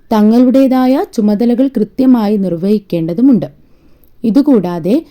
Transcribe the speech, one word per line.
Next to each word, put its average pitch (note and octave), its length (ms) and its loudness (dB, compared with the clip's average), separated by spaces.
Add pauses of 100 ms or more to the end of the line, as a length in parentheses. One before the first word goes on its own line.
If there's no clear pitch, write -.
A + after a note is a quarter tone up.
(120)
തങ്ങളുടേതായ B3+ 920 2 (100)
ചുമതലകൾ A#3 520 0
കൃത്യമായി A3 720 0
നിർവഹിക്കേണ്ടതുമുണ്ട്. F#3 1080 -2 (800)
ഇതുകൂടാതെ G#3+ 880 0